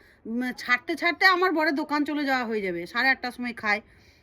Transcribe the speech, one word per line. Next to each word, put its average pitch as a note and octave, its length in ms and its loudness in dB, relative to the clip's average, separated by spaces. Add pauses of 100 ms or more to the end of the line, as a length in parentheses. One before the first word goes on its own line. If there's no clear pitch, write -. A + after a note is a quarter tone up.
(260)
উম, B3 260 -4
ছাড়তে B3 420 -2
ছাড়তে E4+ 300 2
আমার F#4 280 6
বরের D#4 220 2
দোকান D4 300 0
চলে D4 200 -2
যাওয়া C4 220 0
হয়ে A3 160 -2
যাবে, F3 240 -4
সাড়ে B3 220 0
আটটার B3+ 240 0
সময় A#3+ 200 -8
খায়, G#3+ 280 -2 (420)